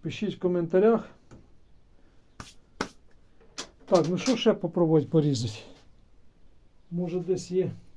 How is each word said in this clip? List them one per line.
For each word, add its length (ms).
пишіть 340
в 40
коментарях. 680
Так, 240
ну 80
що 200
ще 160
попробувати 540
порізати? 460
Може, 280
десь 320
є 200